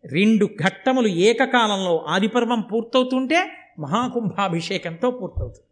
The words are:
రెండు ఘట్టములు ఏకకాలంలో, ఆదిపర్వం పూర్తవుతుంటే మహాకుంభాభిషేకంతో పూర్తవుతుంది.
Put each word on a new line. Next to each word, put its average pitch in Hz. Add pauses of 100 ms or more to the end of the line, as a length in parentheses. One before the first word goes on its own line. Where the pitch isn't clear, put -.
రెండు 202
ఘట్టములు -
ఏకకాలంలో, 208
ఆదిపర్వం 226
పూర్తవుతుంటే 254 (300)
మహాకుంభాభిషేకంతో 190
పూర్తవుతుంది. 180